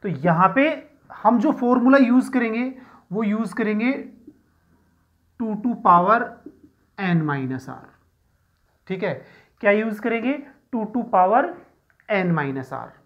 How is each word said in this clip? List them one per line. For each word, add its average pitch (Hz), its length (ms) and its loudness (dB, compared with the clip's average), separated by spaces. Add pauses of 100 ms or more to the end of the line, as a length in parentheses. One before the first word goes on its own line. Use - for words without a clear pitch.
तो 208 60 -6
यहाँ 165 460 2
पे 269 120 4 (460)
हम 226 260 2
जो 285 140 2
formula 247 440 2
use 254 340 4
करेंगे 240 420 -2 (380)
वो 208 120 -4
यूज़ 214 320 -4
करेंगे 214 360 -2 (1500)
two 220 180 -6
to 233 160 -2 (140)
power 185 320 6 (800)
n 175 280 0
minus 131 440 -6
r। 131 120 -14 (1040)
ठीक 185 160 -6
है, 180 100 -2 (480)
क्या 208 100 4
यूज़ 208 300 0
करेंगे, 240 360 -2 (340)
two 220 160 -4
to 240 220 -6
power 202 340 4 (680)
n 180 300 0
minus 135 360 -6
r। 117 120 -12 (180)